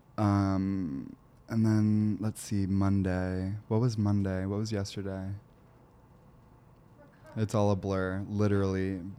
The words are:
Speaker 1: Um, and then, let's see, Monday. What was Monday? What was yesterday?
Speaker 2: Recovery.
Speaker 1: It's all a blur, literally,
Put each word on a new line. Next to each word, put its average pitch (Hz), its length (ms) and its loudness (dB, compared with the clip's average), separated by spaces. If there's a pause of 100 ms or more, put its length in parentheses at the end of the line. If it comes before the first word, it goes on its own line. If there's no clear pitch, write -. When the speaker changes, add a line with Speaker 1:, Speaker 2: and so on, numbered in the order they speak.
(180)
Speaker 1:
Um, 95 960 0 (340)
and 113 160 2
then, 107 560 4
let's 107 220 -4
see, 98 240 -2
Monday. 92 840 2 (160)
What 110 120 2
was 117 160 0
Monday? 98 500 0
What 101 120 -2
was 107 140 -4
yesterday? 98 560 -6 (2000)
Speaker 2:
Recovery. 110 160 -4
Speaker 1:
It's 104 100 -4
all 104 160 4
a 101 60 2
blur, 95 520 -2
literally, 98 720 0 (200)